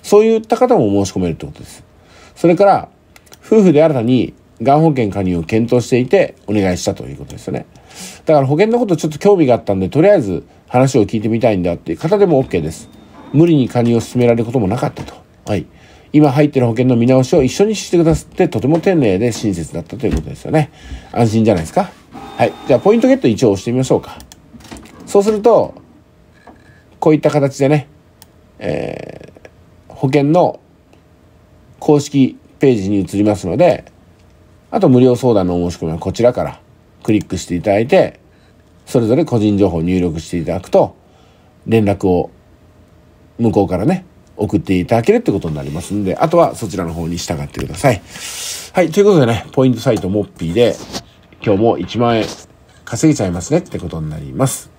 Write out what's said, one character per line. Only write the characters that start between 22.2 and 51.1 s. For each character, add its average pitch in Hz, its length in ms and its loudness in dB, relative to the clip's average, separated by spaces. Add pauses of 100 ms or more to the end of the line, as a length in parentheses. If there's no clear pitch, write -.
は 120 80 2
い。 104 80 -4 (140)
じ 139 60 2
ゃ 123 40 4
あ、 - 20 2
ポ 202 140 2
イ 240 40 4
ン 226 40 2
ト 262 60 2
ゲ 262 80 6
ッ 262 40 -6
ト 156 80 0
一 110 180 0
応 104 60 4
押 95 100 -2
し - 40 -12
て 120 60 -4
み 127 80 -2
ま 131 40 0
し - 80 -2
ょ 127 40 2
う 98 60 0
か。 - 180 -18 (880)
そ 202 120 2
う 202 40 2
す 220 80 0
る 208 100 -4
と、 208 320 2 (1300)
こ 165 100 2
う 156 60 4
い - 20 0
っ - 20 0
た 147 120 0
形 139 260 -2
で 139 100 0
ね、 147 200 0 (720)
え 50 720 -10 (560)
ー、 - 40 -20
保 - 140 -4
険 139 180 2
の 156 340 2 (1200)
公 147 200 2
式 139 380 0 (220)
ペ 208 140 4
ー - 20 2
ジ 98 140 -4
に 101 120 0
移 92 160 -6
り 101 60 2
ま 104 120 2
す 98 120 -8
の 87 100 -4
で、 151 280 2 (840)
あ - 100 -4
と 185 100 4
無 123 120 6
料 127 140 4
相 120 180 0
談 95 140 0
の 87 160 -2
お 90 60 -2
申 85 80 -10
し - 40 -12
込 87 60 -6
み 80 60 -6
は 82 40 -8
こ 90 160 -6
ち 113 100 -4
ら 123 80 4
か 92 120 -4
ら - 160 -10 (440)
ク 117 80 -2
リ 104 100 2
ッ - 40 -10
ク 92 120 -8
し - 80 -10
て 90 100 -6
い 87 60 -4
た 104 100 -2
だ 98 80 2
い 117 80 -2
て、 170 320 2 (680)
そ - 140 0
れ 117 80 0
ぞ 117 80 2
れ 160 100 0
個 120 140 -2
人 104 180 2
情 98 120 2
報 82 80 -4
を 80 40 -2
入 90 180 0
力 85 200 -4
し - 100 -16
て 87 80 -6
い 80 80 -6
た 85 80 -6
だ 92 80 -6
く - 80 -20
と、 147 260 2 (680)
連 110 200 2
絡 98 220 -2
を 87 240 0 (1040)
向 117 140 0
こ 101 120 2
う 87 40 -2
か 87 100 -4
ら 95 80 -2
ね、 185 200 -2 (320)
送 104 200 -2
っ - 40 2
て 92 180 -2
い 87 60 -2
た 117 100 0
だ 117 80 0
け 196 100 2
る 240 40 4
っ 233 40 0
て - 100 -2
こ 98 80 -2
と 82 100 -8
に 76 60 -6
な 73 60 -8
り 69 100 -10
ま 78 100 -10
す - 120 -10
ん 104 100 -4
で、 92 120 -2
あ - 140 0
と 170 80 2
は 156 180 2
そ 113 120 -10
ち 98 100 -8
ら 92 80 -4
の 82 80 -8
方 82 140 -6
に 87 100 -6
従 87 160 -8
っ 71 140 -8
て - 120 -12
く 71 80 -8
だ - 80 -12
さ 135 160 2
い。 98 100 -4 (720)
は 185 80 0
い、 160 100 0
と 202 80 -2
い 202 40 4
う - 20 4
こ 208 60 4
と 175 80 4
で 131 60 4
ね、 113 260 -2
ポ 131 140 2
イ 131 40 4
ン 123 40 0
ト 110 60 -4
サ 131 120 -2
イ 107 60 0
ト 95 120 -6
モ 101 160 -2
ッ - 20 -20
ピ 82 240 -8
ー - 20 -6
で、 98 220 2 (720)